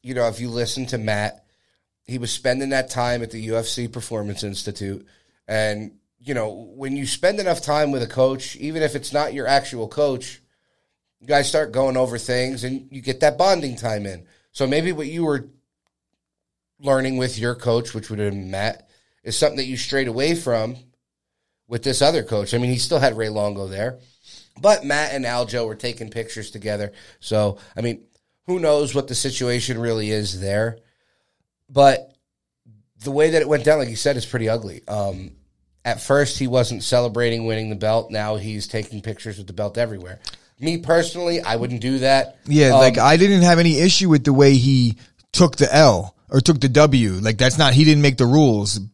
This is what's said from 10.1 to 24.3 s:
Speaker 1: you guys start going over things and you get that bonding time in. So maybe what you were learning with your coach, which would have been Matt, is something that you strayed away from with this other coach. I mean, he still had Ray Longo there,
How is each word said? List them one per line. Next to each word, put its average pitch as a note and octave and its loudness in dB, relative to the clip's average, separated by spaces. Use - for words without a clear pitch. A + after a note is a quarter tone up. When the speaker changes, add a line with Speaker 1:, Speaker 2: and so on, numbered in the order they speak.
Speaker 1:
you A2+ -20
guys C#3+ 2
start D3+ -2
going C3 0
over A#2+ 0
things B2+ -4
and C3+ -8
you C3+ -16
get B2+ -6
that D3 2
bonding E3+ 0
time G#2+ -6
in. F2 -14
So C3+ -2
maybe D#3+ 0
what D3+ -8
you E3 -6
were C#3+ -4
learning C3 0
with B2+ -4
your A#2+ -4
coach, A#2+ -2
which A2 -10
would G#2 -8
have G#2 -2
been G2 -10
Matt, G2+ -6
is A2+ -8
something C#3+ 2
that C3 -6
you B2+ -8
strayed C3+ -2
away C3+ -2
from B2 -2
with A#2 -6
this C3+ 0
other D3+ 2
coach. G#2 -4
I A#2+ 0
mean, B2 -2
he B2+ -2
still D3+ -2
had C3 2
Ray A2 -4
Longo G#2 -4
there, G#2 -8